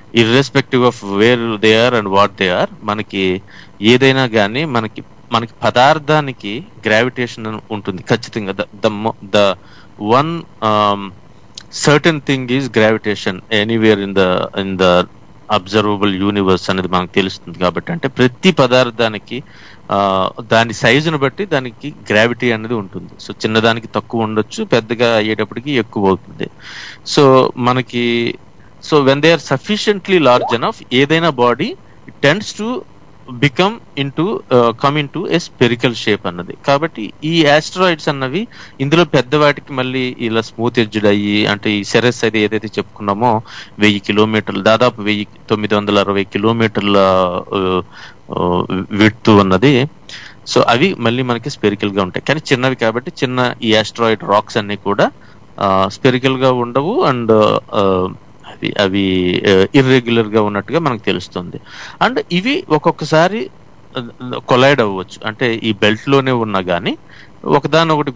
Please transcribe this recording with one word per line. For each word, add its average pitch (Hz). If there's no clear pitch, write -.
Irrespective 131
of 113
where 117
they 113
are 123
and 98
what 101
they 95
are, 202
మనకి 101
ఏదైనా 131
గానీ 110
మనకి, 117
మనకి 113
పదార్థానికి 139
gravitation 117
అని 110
ఉంటుంది 98
ఖచ్చితంగా. 113
The, 101
the 104
mo-, 107
the 101
one, 127
um, 104
certain 151
thing 131
is 127
gravitation 107
anywhere 107
in 98
the, 92
in 95
the 90
observable 101
universe 95
అనేది 92
మనకు 90
తెలుస్తుంది 90
కాబట్టి, 90
అంటే 165
ప్రతి 127
పదార్థానికి, 120
ఆ, 98
దాని 113
సైజును 147
బట్టి 139
దానికి 135
gravity 117
అనేది 113
ఉంటుంది. 92
So 107
చిన్నదానికి 113
తక్కువ 117
ఉండొచ్చు, 107
పెద్దగా 117
అయ్యేటప్పటికి 110
ఎక్కువ 113
అవుతుంది. -
So 131
మనకి, 120
so 151
when 139
they 165
are 139
sufficiently 202
large 120
enough, 190
ఏదైనా 151
body, 123
it -
tends 202
to 233
become 147
into, 139
uh, 123
come 143
into 143
a 165
spherical 123
shape 110
అన్నది. 87
కాబట్టి 139
ఈ 160
asteroids 160
అన్నవి 139
ఇందులో 156
పెద్దవాటికి 143
మళ్ళీ 127
ఇలా 113
smooth 117
edged 107
అయ్యి, 104
అంటే 101
ఈ 101
Ceres 117
అది 110
ఏదైతే 104
చెప్పుకున్నామో 104
వెయ్యి 104
కిలోమీటర్లు, 104
దాదాపు 110
వెయ్యి 104
తొమ్మిది 107
వందల 101
అరవై 98
కిలోమీటర్ల, 107
uh, 92
uh, 90
width 107
ఉన్నది. 104
So -
అవి 120
మళ్ళీ 120
మనకి 123
spherical 104
గా 98
ఉంటాయి, 90
కానీ 147
చిన్నవి 131
కాబట్టి 117
చిన్న 123
ఈ 110
asteroid 110
rocks 104
అన్ని 104
కూడా, 113
uh, 95
spherical 131
గా 131
ఉండవు, 131
and, 120
ఆ, 95
అవి, -
అవి, 92
ఆ, 95
irregular 123
గా 107
ఉన్నట్టుగా 104
మనకు 131
తెలుస్తుంది. 90
And 254
ఇవి 220
ఒక్కొక్కసారి, 165
ఆ, 117
collide 135
అవ్వచ్చు, 98
అంటే 113
ఈ 113
belt 107
లోనే 135
ఉన్నా 110
గానీ 92
ఒకదానొకటి 151